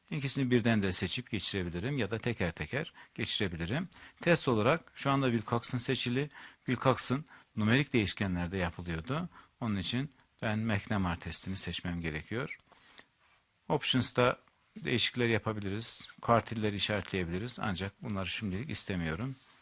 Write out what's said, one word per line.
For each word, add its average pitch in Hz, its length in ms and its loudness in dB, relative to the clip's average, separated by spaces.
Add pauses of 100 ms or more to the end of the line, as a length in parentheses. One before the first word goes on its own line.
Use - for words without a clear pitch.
(120)
İkisini 135 400 0
birden 117 300 6
de 95 120 4
seçip - 380 -4
geçirebilirim 92 680 -2
ya 101 140 0
da 113 80 0
teker 110 320 0
teker - 420 -6 (220)
geçirebilirim. 104 760 -2 (320)
Test 175 260 4
olarak 123 480 4
şu - 160 0
anda 135 200 4
Wilcox'ın 117 460 0
seçili. 127 520 0 (360)
Wilcox'ın 131 600 2 (300)
numerik 113 380 4
değişkenlerde 92 640 2
yapılıyordu. 87 720 -4 (300)
Onun 110 180 -2
için 123 340 -2 (300)
ben 110 180 0
McNemar 101 600 0
testini 95 380 -6
seçmem 87 440 -6
gerekiyor. 80 560 -6 (1120)
Options'ta 127 720 2 (380)
değişiklikler 123 500 0
yapabiliriz. 107 800 -2 (140)
Kuartilleri 107 540 2
işaretleyebiliriz. 95 840 -2
Ancak 98 420 -4
bunları 98 240 -4
şimdilik 98 420 -4
istemiyorum. 95 680 -4 (260)